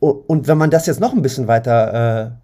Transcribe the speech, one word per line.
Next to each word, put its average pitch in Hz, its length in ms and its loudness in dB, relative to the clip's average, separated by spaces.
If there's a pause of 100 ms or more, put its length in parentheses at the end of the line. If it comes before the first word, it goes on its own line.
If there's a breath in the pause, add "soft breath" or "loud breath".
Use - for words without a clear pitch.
o-, 147 260 0
und 156 220 -2
wenn 156 100 2
man 156 120 2
das 160 160 2
jetzt 156 140 -2
noch 254 140 0
ein 202 80 2
bisschen 127 260 -2
weiter, 113 800 0
äh, 117 40 -12 (140)